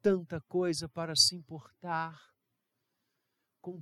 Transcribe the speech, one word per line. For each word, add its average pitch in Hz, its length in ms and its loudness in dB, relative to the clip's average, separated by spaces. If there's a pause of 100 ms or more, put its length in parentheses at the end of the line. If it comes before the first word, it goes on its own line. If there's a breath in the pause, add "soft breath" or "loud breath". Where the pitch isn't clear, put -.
tanta 180 400 2
coisa 170 480 -2
para 160 260 -6
se - 200 4
importar, 160 1000 -8 (1300)
com 180 200 -12